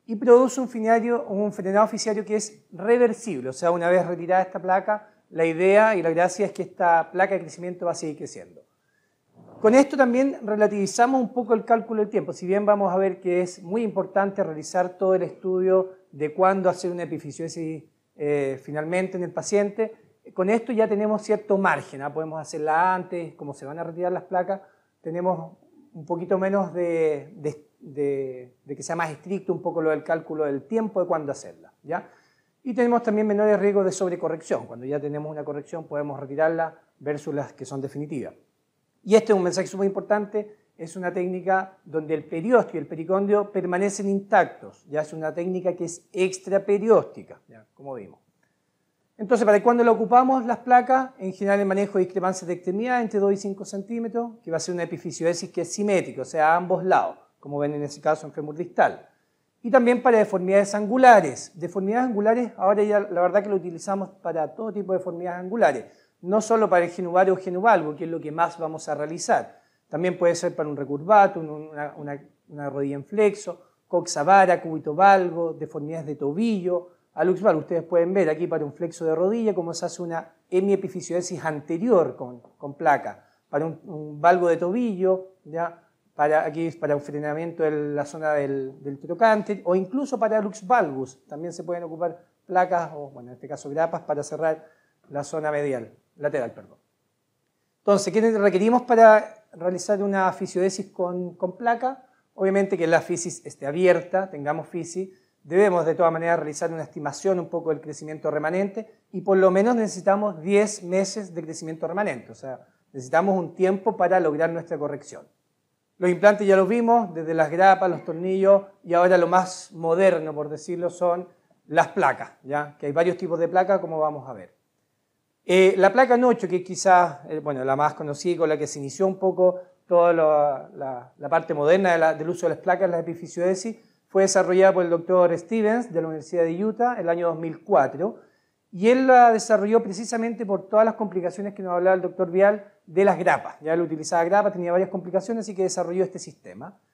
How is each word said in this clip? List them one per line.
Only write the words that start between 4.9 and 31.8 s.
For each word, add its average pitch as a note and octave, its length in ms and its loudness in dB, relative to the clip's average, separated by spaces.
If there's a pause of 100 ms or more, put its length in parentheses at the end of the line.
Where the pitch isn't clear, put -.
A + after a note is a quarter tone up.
la E3 140 0
idea F#3+ 520 4
y E3+ 60 -2
la E3 80 0
gracia F3+ 360 0
es F#3+ 60 -10
que F#3+ 100 -8
esta E3+ 480 0
placa F#3+ 240 0
de F#3 60 -2
crecimiento F3 460 -10
va E3+ 60 0
a - 20 -10
seguir D#3 220 -8
creciendo. F2 460 -16 (1000)
Con A3 140 6
esto C#4 200 6
también C4 480 2
relativizamos G#3 760 2
un A#3 140 -4
poco A#3+ 180 -2
el A3+ 140 0
cálculo A3+ 340 0
del G#3 80 0
tiempo, F3 240 -4
si - 140 -12
bien G3+ 180 0
vamos G3+ 260 2
a F#3 60 0
ver F#3+ 240 0
que F3+ 220 0
es F3+ 200 -8
muy G3+ 200 -4
importante G3 600 -2
realizar E3 540 -4
todo F#3+ 180 2
el F3+ 80 0
estudio F#3 680 0 (180)
de D3 220 -6
cuándo F#3+ 380 2
hacer F3 200 -4
una F3 120 -8
epifisiodesis, D#3+ 840 -10 (320)
eh, C#3+ 460 -2
finalmente F3 560 -4
en F3+ 60 -4
el F3 80 -8
paciente, G3+ 600 -2 (380)
con F#3 160 -2
esto A#3 240 0
ya A3 160 2
tenemos G#3+ 320 0
cierto G#3 380 0
margen, D3 420 -2
¿ah? C#3+ 120 -8
Podemos D#3+ 280 -8
hacerla D#3 540 0
antes, F3 400 -8
como C#3+ 180 -12
se C#3 140 -18
van D3+ 120 -12
a E3 60 -8
retirar E3+ 260 -6
las F3+ 120 -4
placas, F#3+ 400 -4 (400)
tenemos E3 560 -4 (340)
un D#3 140 -16
poquito F3+ 320 -2
menos F#3+ 340 -2
de, D#3+ 640 -2
de, D3 320 -10 (120)
de, C3+ 840 -6
de C#3 120 -12
que E3+ 60 -14
sea E3 140 -6
más E3 140 -4
estricto F3+ 420 -6
un E3+ 80 -4
poco E3 220 -4
lo D#3 80 0
del D3+ 120 -2
cálculo D#3+ 420 -4
del C#3 180 -4
tiempo A3 380 -4
de F3 60 -2
cuándo D#3 260 -4
hacerla, - 400 -18 (100)